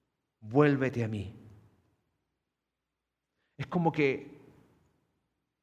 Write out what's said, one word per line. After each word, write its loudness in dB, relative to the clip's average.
vuélvete 2
a -4
mí". -8
Es -8
como 0
que 0